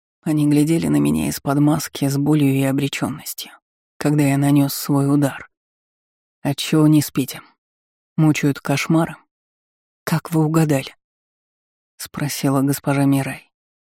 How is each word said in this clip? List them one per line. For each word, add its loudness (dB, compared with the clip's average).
Они 0
глядели 2
на 0
меня 0
из-под -2
маски 0
с -2
болью 2
и 0
обреченностью, -6
когда 0
я 2
нанес 2
свой 0
удар. -2
"Отчего 0
не 4
спите? -6
Мучают 0
кошмары?" -2
"Как -4
вы 2
угадали?" — 0
спросила -4
госпожа -2
Мирай. -2